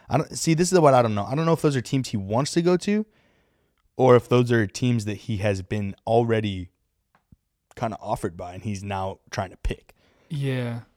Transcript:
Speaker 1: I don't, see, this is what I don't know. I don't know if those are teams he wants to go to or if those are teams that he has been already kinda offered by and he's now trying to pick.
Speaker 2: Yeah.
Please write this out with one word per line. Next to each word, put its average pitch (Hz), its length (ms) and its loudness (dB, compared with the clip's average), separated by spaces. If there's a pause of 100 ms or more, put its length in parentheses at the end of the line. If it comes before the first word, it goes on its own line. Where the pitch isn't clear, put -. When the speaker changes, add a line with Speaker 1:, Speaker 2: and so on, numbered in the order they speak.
Speaker 1:
I 123 80 0
don't, - 200 -2
see, 165 180 2
this 180 180 2
is 180 80 6
what 143 140 8
I 123 80 6
don't 110 120 0
know. 101 120 -2
I 127 100 -6
don't 165 80 0
know 165 80 2
if 160 100 0
those 147 140 2
are 117 60 0
teams 131 260 -4
he - 80 -6
wants 104 360 -2
to 170 100 0
go 180 160 2
to 214 260 -2 (920)
or 127 200 8
if - 140 0
those 123 200 4
are 113 160 2
teams 117 380 -2
that 104 140 -8
he 110 180 -6
has 98 260 -2
been 101 320 -6 (120)
already 110 640 0 (1080)
kinda 110 240 -6
offered 101 360 -6
by 90 180 -12
and 92 100 -14
he's 101 180 -6
now 95 380 -6 (100)
trying 95 200 -6
to - 80 -20
pick. - 360 -8 (360)
Speaker 2:
Yeah. 127 500 -4 (160)